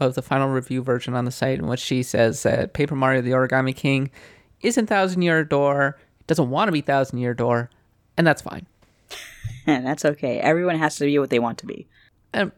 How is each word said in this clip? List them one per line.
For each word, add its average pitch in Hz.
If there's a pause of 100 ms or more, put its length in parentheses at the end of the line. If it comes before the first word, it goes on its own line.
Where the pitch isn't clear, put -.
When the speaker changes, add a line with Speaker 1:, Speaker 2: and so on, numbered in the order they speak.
Speaker 1:
of 131
the 131
final 135
review 131
version 123
on 123
the 123
site, 131
in -
which 127
she 127
says 113
that -
Paper 147
Mario 131
the 123
Origami 131
King 139 (520)
isn't 240
Thousand 190
Year 165
Door, 143 (280)
doesn't 156
want 165
to 185
be 151
Thousand 139
Year 123
Door, 120 (480)
and 170
that's 156
fine. - (440)
Speaker 2:
<laughs> - (500)
And 131
that's 147
okay. 147
Everyone 170
has 156
to 143
be 143
what 135
they 123
want 117
to -
be. - (480)
Speaker 1:
And 196